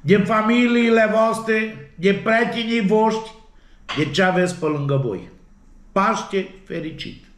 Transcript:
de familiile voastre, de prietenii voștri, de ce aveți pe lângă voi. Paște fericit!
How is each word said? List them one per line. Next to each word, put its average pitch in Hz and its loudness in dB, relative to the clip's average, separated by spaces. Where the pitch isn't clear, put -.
de 185 4
familiile 226 2
voastre, 220 -2
de 190 2
prietenii 226 -2
voștri, 214 0
de 151 0
ce 143 0
aveți 180 2
pe 160 -8
lângă 143 -2
voi. 113 -4
Paște 196 -2
fericit! 160 -12